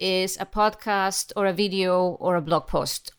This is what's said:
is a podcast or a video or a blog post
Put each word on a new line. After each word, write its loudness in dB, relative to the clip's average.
is 0
a -8
podcast 0
or 2
a 2
video 0
or 0
a 0
blog 0
post -4